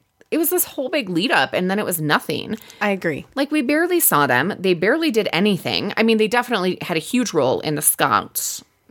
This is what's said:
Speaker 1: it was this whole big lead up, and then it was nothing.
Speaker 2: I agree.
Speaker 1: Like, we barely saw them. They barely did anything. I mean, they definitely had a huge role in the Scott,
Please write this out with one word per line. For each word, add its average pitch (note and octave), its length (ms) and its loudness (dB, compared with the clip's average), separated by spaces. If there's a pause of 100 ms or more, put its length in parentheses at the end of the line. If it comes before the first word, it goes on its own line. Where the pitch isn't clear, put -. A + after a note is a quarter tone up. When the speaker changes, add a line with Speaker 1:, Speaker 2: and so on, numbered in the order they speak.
(320)
Speaker 1:
it D4 60 0
was E4 120 0
this F4+ 140 0
whole C4 240 -6
big C#4 200 -2
lead F3+ 220 0
up, D3 220 2
and F#3 180 0
then G3 80 0
it G#3+ 60 -2
was E3 160 -4
nothing. - 560 -2 (240)
Speaker 2:
I G#3 100 0
agree. F#3 340 -4 (120)
Speaker 1:
Like, C#4 160 -2
we D4+ 100 2
barely E4 380 0
saw D3 260 4
them. C3 320 2
They F#3 160 2
barely C4+ 380 0
did G#3+ 200 2
anything. E3 640 0
I - 60 2
mean, A3+ 160 4
they A3 100 2
definitely A3+ 520 0
had F3 160 -4
a D#3+ 40 0
huge A#3+ 320 -2
role B2+ 280 2
in D3+ 160 -4
the - 60 -4
Scott, - 760 0 (300)